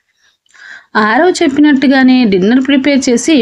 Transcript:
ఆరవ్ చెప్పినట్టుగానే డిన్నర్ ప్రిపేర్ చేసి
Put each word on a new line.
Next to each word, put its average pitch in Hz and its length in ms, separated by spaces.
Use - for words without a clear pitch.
ఆరవ్ 240 340
చెప్పినట్టుగానే 269 920
డిన్నర్ 202 400
ప్రిపేర్ 277 360
చేసి 247 420